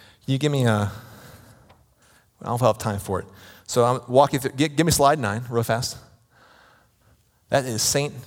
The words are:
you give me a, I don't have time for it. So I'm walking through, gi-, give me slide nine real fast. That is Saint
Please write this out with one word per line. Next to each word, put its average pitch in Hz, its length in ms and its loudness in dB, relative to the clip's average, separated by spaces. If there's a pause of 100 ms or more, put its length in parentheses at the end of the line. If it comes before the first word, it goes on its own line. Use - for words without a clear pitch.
(280)
you 135 100 0
give 147 140 0
me 135 140 2
a, 104 260 2 (1500)
I - 40 -12
don't 117 160 -4
have 113 160 4
time 101 220 -4
for 95 200 -4
it. - 60 -10 (400)
So - 180 2
I'm 123 240 2
walking 139 320 4
through, 131 120 -6
gi-, 147 180 0
give 147 160 0
me 160 80 2
slide 143 260 4
nine 110 300 -2
real 117 140 0
fast. 117 340 -4 (1500)
That 135 160 0
is 113 160 -4
Saint 143 320 -2 (140)